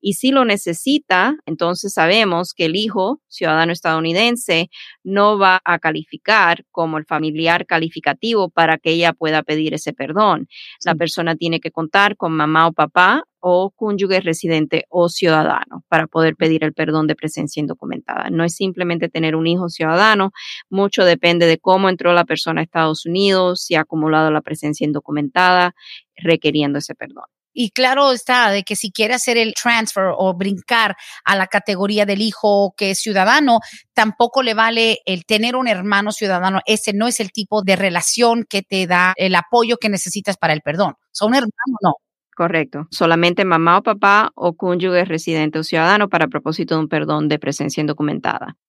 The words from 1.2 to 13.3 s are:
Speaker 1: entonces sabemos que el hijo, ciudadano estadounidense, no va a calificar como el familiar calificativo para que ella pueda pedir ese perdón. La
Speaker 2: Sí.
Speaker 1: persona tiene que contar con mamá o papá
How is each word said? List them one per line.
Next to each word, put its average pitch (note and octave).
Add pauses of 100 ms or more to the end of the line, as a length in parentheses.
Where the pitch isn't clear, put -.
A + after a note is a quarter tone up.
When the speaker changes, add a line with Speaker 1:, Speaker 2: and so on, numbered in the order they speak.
Speaker 1:
entonces F3
sabemos F3+
que F3
el D#3+
hijo, G#3
ciudadano E3
estadounidense, E3+ (340)
no G3+
va F#3
a F3
calificar E3+
como D#3+
el D3+
familiar D#3+
calificativo E3+
para D#3+
que D#3+
ella E3+
pueda D#3
pedir D#3
ese D3+
perdón. E3 (380)
La E3+
Speaker 2:
Sí. D#3+
Speaker 1:
persona E3
tiene E3
que D#3+
contar G3+
con E3
mamá D#3
o E3
papá F#3 (160)